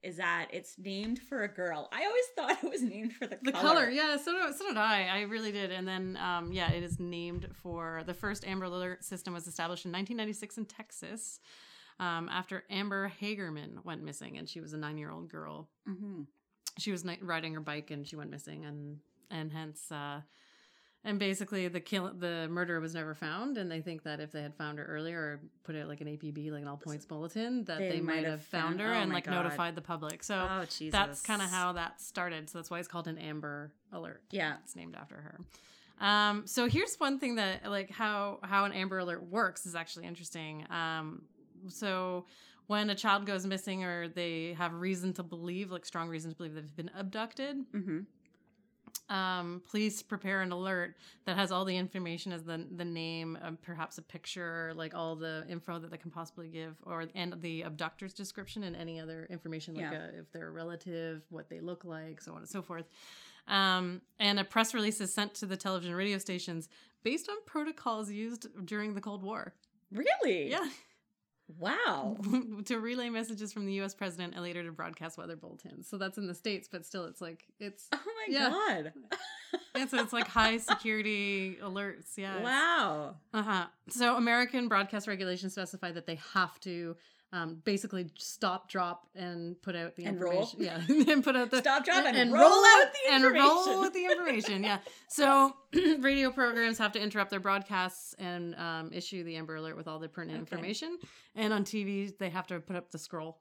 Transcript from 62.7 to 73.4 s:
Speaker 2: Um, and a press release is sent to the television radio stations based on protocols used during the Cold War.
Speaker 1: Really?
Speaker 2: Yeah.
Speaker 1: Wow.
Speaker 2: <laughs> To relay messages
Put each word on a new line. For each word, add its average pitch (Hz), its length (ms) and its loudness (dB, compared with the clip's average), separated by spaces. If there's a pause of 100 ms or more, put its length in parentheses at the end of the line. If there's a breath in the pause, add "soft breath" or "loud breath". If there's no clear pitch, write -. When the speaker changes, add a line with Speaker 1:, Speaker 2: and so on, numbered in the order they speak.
Speaker 2:
Um, 185 540 2 (180)
and 202 200 4
a 196 40 2
press 226 320 2
release 214 260 0
is 185 100 -2
sent 208 240 -2
to - 120 -8
the 185 100 -4
television 180 380 -4
radio 196 240 0
stations 180 500 -6 (340 soft breath)
based 294 260 -2
on 403 60 -6 (120)
protocols 247 640 -4
used 226 340 -6 (200)
during 208 280 -2
the 202 80 -4
Cold 202 220 -8
War. 202 320 -6 (360)
Speaker 1:
Really? 240 600 2
Speaker 2:
Yeah. 330 160 0 (920 loud breath)
Speaker 1:
Wow. 208 640 0
Speaker 2:
<laughs> 214 440 0
To 233 140 0
relay 240 300 -2
messages 226 420 -4